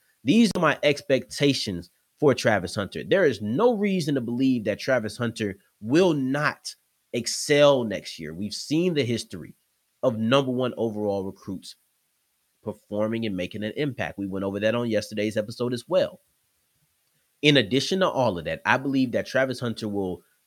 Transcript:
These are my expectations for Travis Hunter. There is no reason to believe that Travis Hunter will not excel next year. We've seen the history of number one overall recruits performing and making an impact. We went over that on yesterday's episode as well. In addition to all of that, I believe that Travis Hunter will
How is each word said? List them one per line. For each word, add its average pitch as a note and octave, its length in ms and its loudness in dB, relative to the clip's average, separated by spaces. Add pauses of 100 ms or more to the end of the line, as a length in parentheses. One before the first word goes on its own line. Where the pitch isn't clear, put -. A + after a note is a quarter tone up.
(240)
These G3 320 4
are F#3 60 -2
my D3 200 2
expectations C3 1080 0 (300)
for D#3 140 6
Travis G2+ 420 0
Hunter. F#2 320 -6
There F3+ 180 4
is G#2+ 160 2
no F3+ 340 2
reason F#3 400 0
to C3 60 0
believe A#2+ 420 0
that G2+ 160 -2
Travis A#2+ 380 -2
Hunter A2 400 -4 (240)
will D#3+ 320 4
not C#3 640 -4 (380)
excel C#3 680 4
next G2+ 340 -6
year. D#2+ 160 -10
We've G2 200 -8
seen E3+ 400 0
the C#3+ 100 2
history A2 520 -6 (480)
of B2 140 2
number B2+ 340 2
one B2 260 -2
overall G#2 460 -2
recruits F#2+ 520 -10 (880)
performing A2 640 -4
and G2+ 100 -4
making F2+ 280 -6
an G#2+ 120 -6
impact. B2 420 -4
We G2 100 -4
went F#2+ 180 -6
over G2 160 -4
that A2 140 2
on A#2+ 140 -2
yesterday's G#2+ 480 -2
episode A#2 360 -4
as A#2 140 -6
well. - 340 0 (1200)
In D3 140 6
addition C3 440 2
to F3+ 100 2
all A2+ 300 0
of D#2 60 -8
that, D#2+ 200 -6
I A2+ 120 4
believe C3+ 340 0
that G2+ 160 -2
Travis C3 320 -2
Hunter A2+ 280 -6
will F#2+ 360 -4 (240)